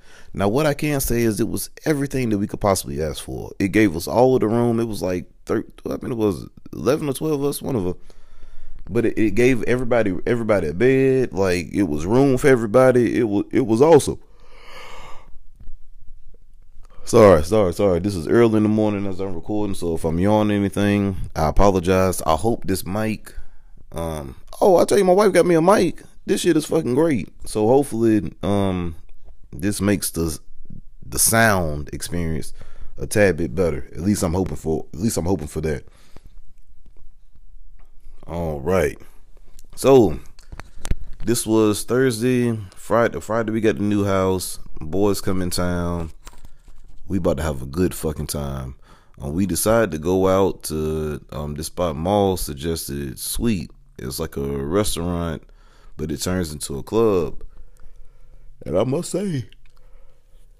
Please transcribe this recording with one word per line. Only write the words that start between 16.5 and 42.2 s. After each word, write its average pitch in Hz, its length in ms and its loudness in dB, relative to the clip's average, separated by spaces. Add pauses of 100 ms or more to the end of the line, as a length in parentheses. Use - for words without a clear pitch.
Sorry, 98 380 8
sorry, 92 300 2
sorry. 95 260 2
This 98 160 -2
is 80 120 -4
early 113 300 6
in 107 60 4
the 107 60 4
morning 104 380 0
as 95 120 -4
I'm 95 140 -4
recording, 104 400 -2
so 85 220 -2
if 80 80 -2
I'm 82 160 0
yawning 104 380 2
anything, 101 600 0 (180)
I 78 120 0
apologize. 92 760 4
I 78 140 2
hope 110 300 -2
this 92 200 -2
mic, 107 480 -6 (580)
um, 78 440 -8 (260)
oh, 196 160 8
I 208 80 8
tell - 140 4
you, 196 60 4
my 180 80 6
wife 196 200 4
got 170 140 6
me 175 80 6
a 160 60 6
mic. 190 420 4 (240)
This 202 140 0
shit 170 140 4
is 151 100 2
fucking 156 280 0
great. 139 360 2 (160)
So 107 220 0
hopefully, 113 640 4 (120)
um, 92 520 0 (560)
this 95 300 -4
makes 98 300 0
the, 82 260 -4 (640)
the - 140 -10
sound 92 760 2
experience 80 600 -4 (460)
a 73 80 -4
tad 95 300 4
bit 76 180 -2
better. 78 380 0
At 69 80 -8
least 98 200 2
I'm 87 140 0
hoping 90 220 -2
for, 78 360 -4
at 69 60 -10
least 107 180 -2
I'm 82 80 -2
hoping 76 220 -2
for 78 140 -8
that. 76 240 -4 (2500)
All 80 320 -6
right. 78 360 0 (800)
So 117 440 6 (1080)
this 110 220 0
was 107 360 2
Thursday. 123 720 0 (200)